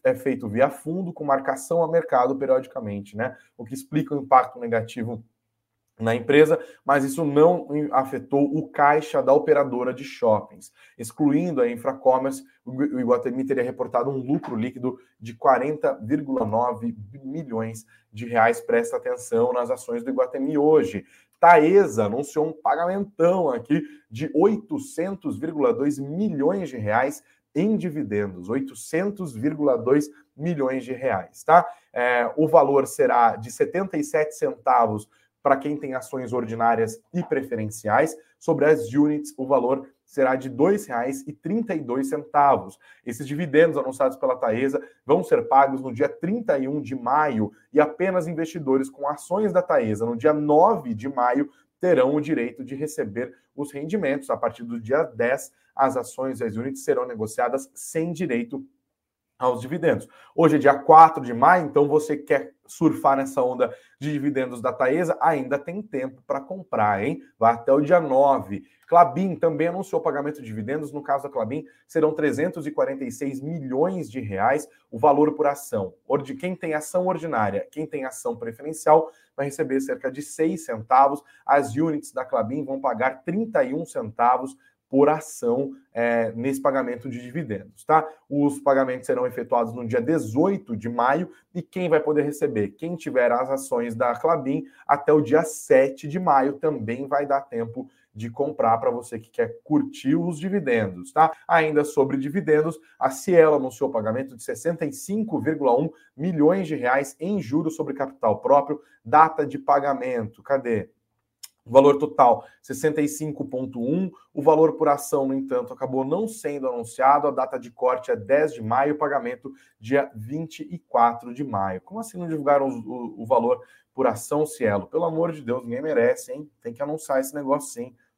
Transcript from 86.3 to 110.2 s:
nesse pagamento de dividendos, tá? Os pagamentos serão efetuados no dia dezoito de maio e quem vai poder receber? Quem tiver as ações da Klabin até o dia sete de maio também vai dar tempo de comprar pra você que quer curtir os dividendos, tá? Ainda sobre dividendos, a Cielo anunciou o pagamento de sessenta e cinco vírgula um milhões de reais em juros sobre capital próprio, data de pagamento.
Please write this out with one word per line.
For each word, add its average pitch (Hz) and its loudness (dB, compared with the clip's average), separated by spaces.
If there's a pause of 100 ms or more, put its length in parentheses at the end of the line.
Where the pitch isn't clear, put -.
nesse 135 -4
pagamento 131 -2
de 120 -10
dividendos, 123 -10
tá? 156 4 (220)
Os 143 0
pagamentos 131 0
serão 123 0
efetuados 120 -2
no 120 -10
dia 117 0
dezoito 151 -2
de 117 -8
maio 131 0 (200)
e 175 -8
quem 180 -6
vai 156 4
poder 151 0
receber? 139 -2
Quem 170 -10
tiver 123 0
as 127 0
ações 120 -4
da 120 0
Klabin 151 -2 (240)
até 147 0
o 151 6
dia 143 2
sete 135 2
de 160 -4
maio 139 2
também 135 -4
vai 143 0
dar 139 0
tempo 117 -8 (260)
de 113 -10
comprar 117 0
pra 127 0
você 120 -8
que - -18
quer 117 -4
curtir 143 0
os 170 -2
dividendos, 120 -2
tá? 156 4 (160)
Ainda 156 2
sobre 143 0
dividendos, 151 0 (180)
a 135 0
Cielo 160 6
anunciou 131 -2
o - -12
pagamento 120 -4
de - -18
sessenta 165 -4
e 139 -6
cinco 208 -4
vírgula 135 0
um 160 0 (260)
milhões 165 2
de 156 -4
reais 139 0
em 190 -4
juros 156 -2
sobre - -6
capital - -2
próprio, 143 2 (240)
data 156 4
de 135 -8
pagamento. 127 -2